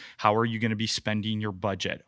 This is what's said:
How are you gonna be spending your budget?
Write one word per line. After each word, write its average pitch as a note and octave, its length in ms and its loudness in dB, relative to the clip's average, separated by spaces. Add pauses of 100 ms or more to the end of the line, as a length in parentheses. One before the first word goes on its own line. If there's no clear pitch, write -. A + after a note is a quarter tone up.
(160)
How G#2+ 180 4
are A2+ 100 4
you A2+ 140 0
gonna A2 160 2
be G#2+ 140 0
spending G#2+ 520 -2
your G#2+ 120 -2
budget? F#2 560 -4